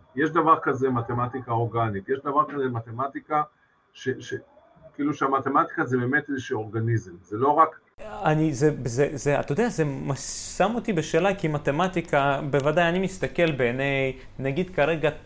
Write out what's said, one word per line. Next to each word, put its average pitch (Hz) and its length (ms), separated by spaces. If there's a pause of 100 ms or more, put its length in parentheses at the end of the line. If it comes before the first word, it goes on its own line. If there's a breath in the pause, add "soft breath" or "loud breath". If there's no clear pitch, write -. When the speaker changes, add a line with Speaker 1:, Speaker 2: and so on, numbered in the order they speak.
(160)
Speaker 1:
יש 147 140
דבר 160 300
כזה 131 300
מתמטיקה 120 600
אורגנית, 113 580
יש 135 100
דבר 147 260
כזה 135 240
מתמטיקה 135 720 (500)
ש-, - 160 (100)
ש-, - 140 (640)
כאילו 143 180
שהמתמטיקה 139 720
זה 127 120
באמת 143 320
איזשהו 123 300
אורגניזם, 107 640
זה 104 160
לא 135 120
רק 151 300 (220)
Speaker 2:
אני, 160 520
זה, 143 180 (140)
זה, 135 280
זה, 143 260
אתה - 120
יודע, 214 180
זה 160 160
מ-, 143 300 (420)
שם 196 180
אותי 226 180
בשאלה, 170 420
כי 170 120
מתמטיקה, 147 920 (100)
בוודאי 151 400
אני 180 100
מסתכל 170 520
בעיני, 135 600 (260 loud breath)
נגיד 135 360
כרגע 151 340 (160)